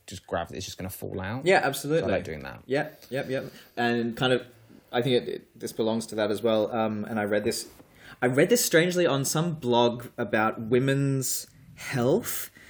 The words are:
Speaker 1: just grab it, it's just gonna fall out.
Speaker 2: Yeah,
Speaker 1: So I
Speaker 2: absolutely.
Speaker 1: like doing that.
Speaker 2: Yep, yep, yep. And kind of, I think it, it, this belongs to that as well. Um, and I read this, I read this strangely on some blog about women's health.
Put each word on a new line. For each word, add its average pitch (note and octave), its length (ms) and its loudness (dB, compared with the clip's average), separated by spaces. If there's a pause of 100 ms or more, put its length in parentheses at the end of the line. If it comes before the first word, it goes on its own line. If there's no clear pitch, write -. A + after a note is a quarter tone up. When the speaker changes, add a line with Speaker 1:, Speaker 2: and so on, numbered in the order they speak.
Speaker 1:
just - 200 -16
grab E2+ 240 -4
it, D2 60 -10
it's F#2+ 100 -8
just - 120 -14
gonna F#2 120 -8
fall G2 300 -8
out. A#2 260 -6
Speaker 2:
Yeah, F#3 140 4
Speaker 1:
So - 40 -2
I C#3 40 0
Speaker 2:
absolutely. C#3+ 440 -2
Speaker 1:
like F2+ 120 -2
doing D2+ 180 -8
that. - 240 -12
Speaker 2:
Yep, - 440 -4
yep, B2+ 200 -6
yep. C3 140 -4 (320)
And A#2 400 0
kind B2+ 160 2
of, B2 120 0 (480)
I B2 100 2
think B2 200 2
it, - 60 -8
it, - 320 -12
this A2 120 -8
belongs A2+ 340 -2
to - 100 -12
that G#2+ 140 2
as G2+ 120 -2
well. A2 320 2
Um, G#2+ 340 0
and A2+ 100 -4
I G#2 60 0
read G#2 200 2
this, - 240 -2 (540)
I B2 40 2
read C3+ 240 4
this A#3+ 140 4
strangely F3 420 4
on C3+ 180 2
some D#3+ 300 0
blog A#2+ 520 2 (100)
about A2 440 0
women's C3+ 840 0 (280)
health. - 760 0 (200)